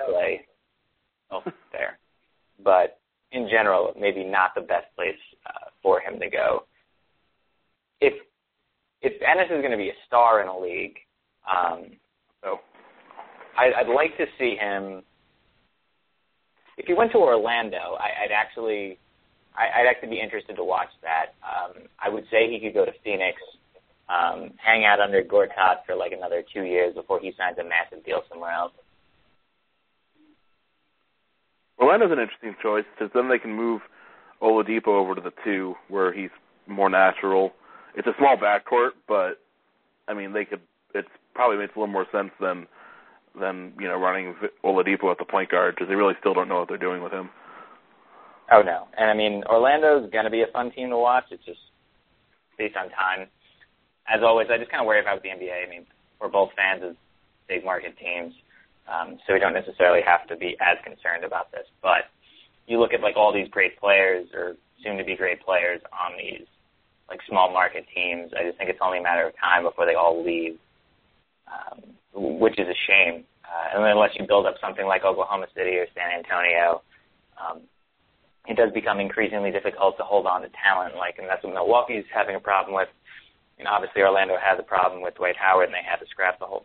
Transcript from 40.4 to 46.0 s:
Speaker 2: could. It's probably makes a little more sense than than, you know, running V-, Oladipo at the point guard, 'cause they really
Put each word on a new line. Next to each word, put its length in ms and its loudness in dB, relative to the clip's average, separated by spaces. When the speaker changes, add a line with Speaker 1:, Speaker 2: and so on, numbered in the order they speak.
Speaker 2:
could. 160 -10
It's 140 -6
probably 240 2
makes 180 -8
a 20 -6
little 140 -4
more 180 -2
sense 300 -4
than 260 -4
than, 400 -8
you 100 -8
know, 100 -4
running 420 -2
V-, 80 -4
Oladipo 460 2
at 80 -2
the 60 -8
point 260 -2
guard, 260 2
'cause 120 -6
they 60 -2
really 260 2